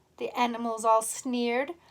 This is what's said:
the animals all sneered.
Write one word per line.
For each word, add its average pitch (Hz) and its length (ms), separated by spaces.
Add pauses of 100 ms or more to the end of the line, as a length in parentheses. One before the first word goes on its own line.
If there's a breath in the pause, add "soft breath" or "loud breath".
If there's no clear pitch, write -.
(180)
the 240 200
animals 233 480
all 220 160
sneered. 247 720 (180)